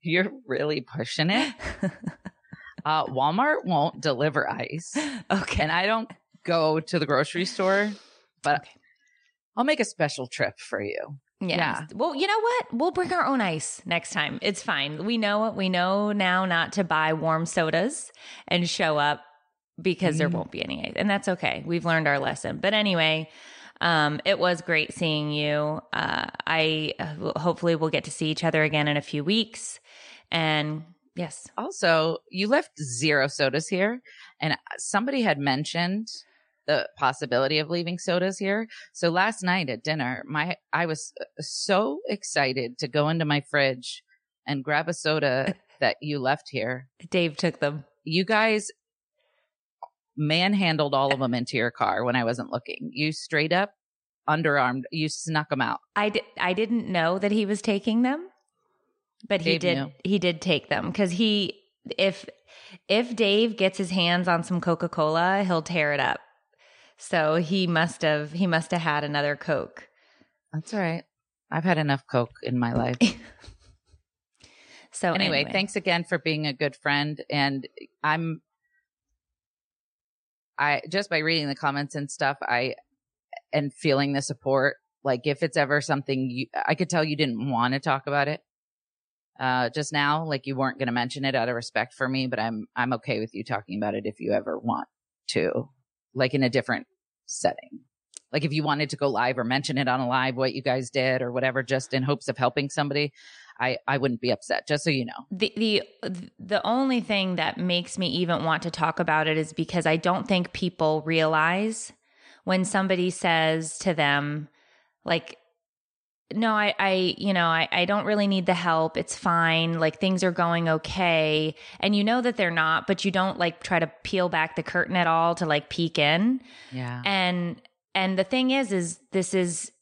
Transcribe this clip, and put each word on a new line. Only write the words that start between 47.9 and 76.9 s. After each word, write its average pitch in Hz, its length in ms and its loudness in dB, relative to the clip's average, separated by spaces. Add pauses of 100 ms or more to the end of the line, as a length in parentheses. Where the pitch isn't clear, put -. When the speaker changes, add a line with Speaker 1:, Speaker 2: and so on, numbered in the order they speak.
Speaker 1:
You 165 200 2
guys 214 460 2 (1500)
manhandled 160 800 2
all 139 180 4
of 135 80 0
them 123 140 0
into 123 220 -2
your 117 140 2
car 101 340 0
when 123 120 2
I 123 80 2
wasn't 117 260 -2
looking. - 420 -8
You 151 200 -2
straight 156 400 -2
up 196 200 2 (560)
underarmed, 143 640 2
you 156 180 -2
snuck 156 420 -2
'em 139 120 0
out. 117 180 -2 (160)
Speaker 2:
I 208 140 2
di-, 208 120 -2 (160)
I 180 140 0
didn't 214 360 0
know 175 300 2
that 202 140 2
he 208 140 2
was 202 160 -2
taking 220 400 2
them, 294 260 0 (1000)
but 196 160 2
he 190 100 4
Speaker 1:
Dave 165 80 2
Speaker 2:
did, 170 180 2
Speaker 1:
knew. 147 140 -4 (120)
Speaker 2:
he 196 140 2
did 170 240 0
take 165 260 0
them. 156 240 -2
'Cause 190 200 0
he, 208 460 0 (380)
if, 190 300 0 (600)
if 240 280 2
Dave 214 400 4
gets 190 220 2
his 185 120 -2
hands 175 380 2
on 170 140 2
some 175 180 -2
Coca-Cola, 170 840 2
he'll 175 180 2
tear 156 320 0
it 143 60 0
up. - 200 0 (800)
So 156 380 2
he 180 300 2
must 165 360 0
have, 151 300 0
he 175 140 0
must 165 260 0
have 175 100 0
had 147 220 0
another 147 320 -2
Coke. - 520 -4 (640)
Speaker 1:
That's 156 220 -8
all 208 60 0
right. 165 240 -2 (460)
I've 156 140 -2
had 175 140 4
enough 143 320 2
Coke 120 320 0
in 123 160 0
my 120 140 2
life. 123 280 0
Speaker 2:
<laughs> 226 160 4 (1700)
So - 220 -2
Speaker 1:
Anyway, 165 280 2
Speaker 2:
anyway. 143 120 -2
Speaker 1:
thanks 196 240 0
again 175 260 0
for 170 160 -2
being 151 280 -2
a 147 80 -2
good 143 200 -2
friend. 147 560 0